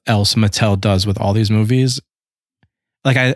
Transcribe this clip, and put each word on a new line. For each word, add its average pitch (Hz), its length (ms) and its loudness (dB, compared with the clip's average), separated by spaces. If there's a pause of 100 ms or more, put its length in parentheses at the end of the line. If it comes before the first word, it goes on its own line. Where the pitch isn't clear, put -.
else 104 300 0
Mattel 104 420 0
does 98 300 0
with 98 140 -2
all 101 100 0
these 107 180 0
movies, 123 520 0 (1040)
like, 131 100 2
I, 127 200 2